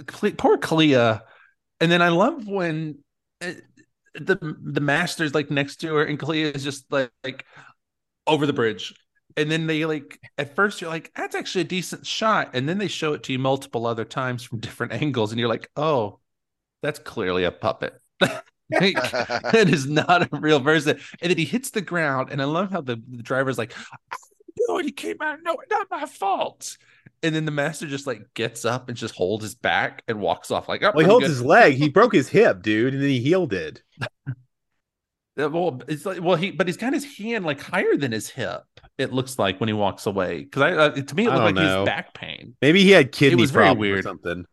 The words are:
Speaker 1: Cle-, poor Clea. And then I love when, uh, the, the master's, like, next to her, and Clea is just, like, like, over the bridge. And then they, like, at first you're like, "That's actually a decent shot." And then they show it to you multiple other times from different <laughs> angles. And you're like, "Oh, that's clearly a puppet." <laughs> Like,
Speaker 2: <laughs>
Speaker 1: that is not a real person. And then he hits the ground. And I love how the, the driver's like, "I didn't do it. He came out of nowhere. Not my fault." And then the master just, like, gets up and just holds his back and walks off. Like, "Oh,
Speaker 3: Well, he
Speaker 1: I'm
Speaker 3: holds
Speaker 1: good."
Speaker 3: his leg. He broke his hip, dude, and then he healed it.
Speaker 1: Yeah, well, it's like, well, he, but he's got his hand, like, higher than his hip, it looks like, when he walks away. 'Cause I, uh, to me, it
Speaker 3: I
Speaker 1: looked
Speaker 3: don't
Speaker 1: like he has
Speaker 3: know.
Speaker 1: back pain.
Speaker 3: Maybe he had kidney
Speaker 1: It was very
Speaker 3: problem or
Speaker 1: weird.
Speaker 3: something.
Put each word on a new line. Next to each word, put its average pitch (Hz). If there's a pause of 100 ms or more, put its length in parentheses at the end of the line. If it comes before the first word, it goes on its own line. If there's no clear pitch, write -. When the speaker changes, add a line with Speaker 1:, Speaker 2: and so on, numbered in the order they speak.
Speaker 1:
Cle-, -
poor -
Clea. 160
And 117 (720)
then 175
I 175
love 214
when, 160 (420)
uh, 175 (640)
the, 160
the 147
master's, 147
like, 151
next 143
to 160
her, 151
and 143
Clea 156
is 143
just, -
like, 131 (140)
like, 131 (840)
over 151
the 139
bridge. 113 (420)
And 151
then 160
they, 156
like, 156 (200)
at 143
first 196
you're 170
like, 160
"That's 381
actually 330
a 165
decent 175
shot." 208
And 127
then 180
they 202
show 151
it 147
to -
you 131
multiple 135
other 113
times 127
from 113
different 117
<laughs> -
angles. 120
And 117
you're 117
like, -
"Oh, 135 (640)
that's 147
clearly 92
a 85
puppet." - (200)
<laughs> 185 (380)
Like, 190
Speaker 2:
<laughs> -
Speaker 1:
that 123
is 147
not 151
a 156 (120)
real 151
person. 147 (240)
And 175
then 175
he 165
hits 220
the 220
ground. 147
And 139
I 139
love 180
how 180
the, 123 (120)
the 123
driver's 131
like, 113
"I - (600)
didn't 440
do -
it. 359
He 285
came 415
out 302
of 320
nowhere. 339
Not 403
my 302
fault." - (460)
And 165
then 156
the 151
master 151
just, 139
like, 110 (120)
gets 117
up 123
and 123
just 113
holds 104
his 101
back 95
and 110
walks 90
off. 95
Like, 104
"Oh, 196
Speaker 3:
Well, -
he 160
Speaker 1:
I'm 180
Speaker 3:
holds 240
Speaker 1:
good." 185
Speaker 3:
his 123
leg. 165
He 143
broke 214
his 151
hip, 175
dude, 113
and 139
then 139
he 127
healed 160
it. 80 (1500)
Speaker 1:
Yeah, 139
well, 151
it's 151
like, 185
well, 175
he, 180
but 156
he's 180
got 247
his 294 (140)
hand, 220
like, 151
higher 370
than 139
his 110
hip, 90 (340)
it 131
looks 127
like, 98
when 113
he 107
walks 101
away. 90
'Cause -
I, 160
uh, 151
to 139
me, 208
it -
Speaker 3:
I 135
Speaker 1:
looked 123
Speaker 3:
don't 101
Speaker 1:
like -
he 95
has 95
Speaker 3:
know. 98
Speaker 1:
back 101
pain. -
Speaker 3:
Maybe 165
he 190
had 160
kidney 139
Speaker 1:
It 120
was 110
very 110
Speaker 3:
problem 95
or 98
Speaker 1:
weird. 95
Speaker 3:
something. 87